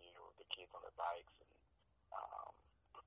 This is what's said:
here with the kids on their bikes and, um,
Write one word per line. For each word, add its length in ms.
here 200
with 160
the 120
kids 240
on 80
their 160
bikes 400
and, 120
um, 360